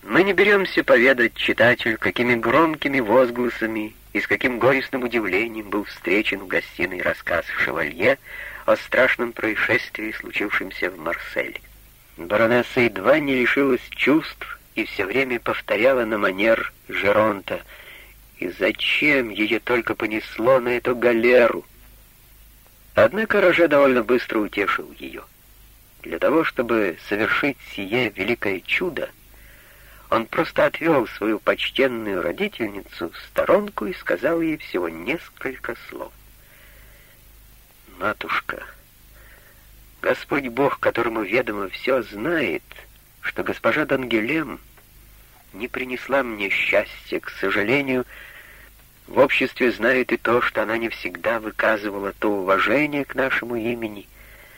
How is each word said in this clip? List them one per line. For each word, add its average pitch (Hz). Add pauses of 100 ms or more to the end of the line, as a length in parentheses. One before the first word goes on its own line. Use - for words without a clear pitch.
Мы 127
не 196
беремся 196
поведать 123
читателю, 117
какими 120
громкими 139
возгласами 117 (200)
и 101
с 98
каким 123
горестным 127
удивлением 110
был 101
встречен 101
в 95
гостиной 87
рассказ 85 (140)
шевалье - (480)
о 110
страшном 120
происшествии, 110
случившемся 101
в 92
Марселе. - (560)
Баронесса 113
едва 117
не 139
лишилась 127
чувств - (160)
и 107
все 98
время 123
повторяла 117
на 110
манер 101 (140)
Жеронта: 101 (800)
"И 92
зачем 120
ее 107
только 117
понесло 110
на 120
эту 123
галеру?" 117 (1300)
Однако 208
Роже 170
довольно 139
быстро 120
утешил 95
ее. - (800)
Для -
того, 135
чтобы 110 (100)
совершить 110 (180)
сие 107
великое 101
чудо, - (1000)
он 113
просто -
отвел 143
свою 107
почтенную 107
родительницу 101
в - (120)
сторонку -
и 185
сказал 151
ей 156
всего 90
несколько 117 (100)
слов. - (1900)
"Матушка, - (1400)
Господь 139
Бог, 127
которому 113
ведомо 104
все, 127
знает, 104 (580)
что -
госпожа 113
Дангелем 127 (920)
не 120
принесла 127
мне 104
счастья. -
К -
сожалению, 123 (1040)
в -
обществе 131
знают 123
и 117
то, 120
что 113
она 110
не 113
всегда 92
выказывала 104
то 110
уважение 110
к -
нашему 123
имени, 113 (500)